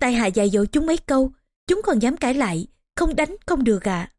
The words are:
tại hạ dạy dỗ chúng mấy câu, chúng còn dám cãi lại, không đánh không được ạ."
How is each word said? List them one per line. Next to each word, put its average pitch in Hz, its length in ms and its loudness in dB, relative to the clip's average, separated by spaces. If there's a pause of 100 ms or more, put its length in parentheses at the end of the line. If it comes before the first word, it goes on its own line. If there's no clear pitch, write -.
tại 247 120 2
hạ 233 140 2
dạy 202 240 2
dỗ 202 140 2
chúng 302 220 0
mấy 320 120 2
câu, 269 340 0 (340)
chúng 370 180 0
còn 294 140 2
dám 240 180 0
cãi 254 180 -2
lại, 196 320 -2 (300)
không 330 200 0
đánh 311 200 -2 (100)
không 269 180 0
được 208 240 0
ạ." 180 300 -6